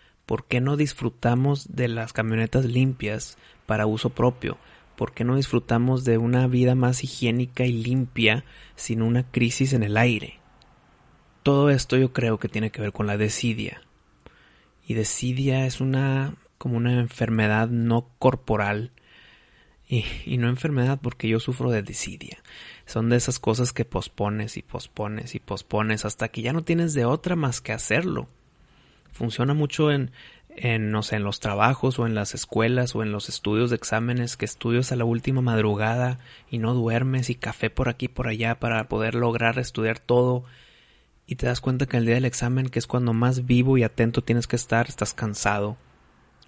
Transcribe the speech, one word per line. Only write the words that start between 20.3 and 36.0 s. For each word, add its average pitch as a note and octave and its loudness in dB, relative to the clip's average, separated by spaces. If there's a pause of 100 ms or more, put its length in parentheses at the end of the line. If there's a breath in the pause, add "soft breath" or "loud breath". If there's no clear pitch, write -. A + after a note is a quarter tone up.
no A#2 0
enfermedad C3 0
porque A#2+ -6
yo A2+ 2
sufro B2+ -2
de A2 0
desidia. - -12 (440 loud breath)
Son A2+ -2
de B2 4
esas B2 -2
cosas A#2+ 0
que A2+ -2
pospones G#2 -4
y - -10
pospones G#2+ -10
y G2+ -10
pospones G#2+ -2
hasta A2 -4
que - -10
ya B2 -2
no E3 -2
tienes E3 0
de B2 2
otra D#3+ 0
más C#3 -2
que - -8
hacerlo. C3+ -2 (840 soft breath)
Funciona B2 -2
mucho D3+ 2
en, C3+ -2 (380 loud breath)
en, A2 -2
no G#2+ 0
sé, A2 -4
en G2+ -2
los - -4
trabajos A2+ 2
o A#2 0
en A2 -2
las G#2 -4
escuelas A#2+ 0
o A2+ -2
en G#2+ -2
los G#2 -6
estudios A2 0
de A#2+ 0
exámenes, A#2+ -2
que - -6
estudias A#2+ -2
a B2+ -2
la A#2+ 0
última B2 0
madrugada A2+ 2 (320 loud breath)